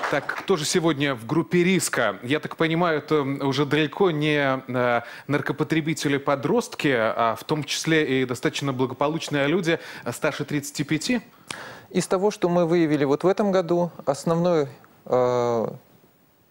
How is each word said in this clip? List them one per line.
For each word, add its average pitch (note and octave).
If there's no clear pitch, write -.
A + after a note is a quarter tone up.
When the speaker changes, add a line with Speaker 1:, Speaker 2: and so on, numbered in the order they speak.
Speaker 1:
так C#3+
кто -
же D3+
сегодня D3
в A2+
группе E3
риска? C#3+
Я C#3
так -
понимаю, E3
это D3+
уже C#3
далеко D3+
не, D3
э, B2
наркопотребители-подростки, D3
а A2+
в -
том D3+
числе D3+
и C3
достаточно C#3
благополучные C#3+
люди, E3
э, -
старше D3
тридцати D3
пяти? E3
Speaker 2:
Из F3+
того, G3+
что -
мы F3
выявили D#3
вот C#3+
в -
этом G3+
году, F3
основной, E3
э, B2